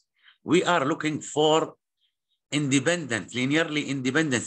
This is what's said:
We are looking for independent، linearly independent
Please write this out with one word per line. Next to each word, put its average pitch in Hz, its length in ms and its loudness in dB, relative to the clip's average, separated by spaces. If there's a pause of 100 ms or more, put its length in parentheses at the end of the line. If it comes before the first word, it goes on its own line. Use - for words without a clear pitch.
(480)
We 170 120 4
are 170 240 2
looking 156 360 -2
for 151 540 2 (800)
independent، 135 800 0
linearly 147 540 -2
independent 131 580 0